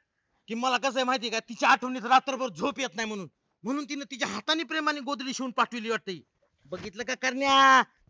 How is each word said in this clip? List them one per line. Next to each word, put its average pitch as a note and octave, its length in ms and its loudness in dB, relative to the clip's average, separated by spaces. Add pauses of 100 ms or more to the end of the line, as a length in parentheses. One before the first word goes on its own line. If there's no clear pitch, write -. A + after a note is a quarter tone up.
(480)
की G#3 60 -10
मला B3 240 0
कसं A#3+ 180 -2
आहे C4 80 0
माहिती B3 260 -2
का, A3 100 -4
तिच्या A#3+ 300 0
आठवणीत A#3+ 360 0
रात्रभर B3+ 420 2
झोप G3+ 320 -6
येत B3+ 160 -4
नाही A3+ 120 -4
म्हणून, G3+ 200 -8 (360)
म्हणून C#4 220 -4
तिनं C#4 260 -8
तिच्या B3 160 -4
हाताने D4+ 360 -2
प्रेमाने D4+ 360 -4
गोधडी C4+ 340 -6
शिवून B3+ 180 -6
पाठवली A3+ 380 -2
वाटतं G#3+ 220 -4
ही. D#3 100 -12 (440)
बघितलं F#3 380 -10
का B3+ 120 -4
करण्या, C4+ 680 6 (260)